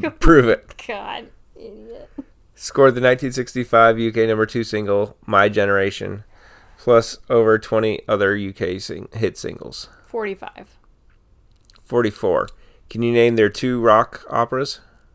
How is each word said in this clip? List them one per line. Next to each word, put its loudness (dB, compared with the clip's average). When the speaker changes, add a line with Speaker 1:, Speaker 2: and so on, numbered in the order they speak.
Speaker 1:
<laughs> -16
Speaker 2:
Prove 8
it. -2
Speaker 1:
God, -12
idiot. -20
Speaker 2:
Scored 2
the -6
nineteen 0
sixty-five 2
U -2
K 0
number 0
two -6
single, -4
My 2
Generation, -2
plus 0
over 2
twenty -4
other 0
U -8
K -8
sing-, -14
hit -6
singles. -16
Speaker 1:
Forty-five. -12
Speaker 2:
Forty-four. -2
Can -8
you 0
name 2
their 4
two -6
rock 2
operas? -6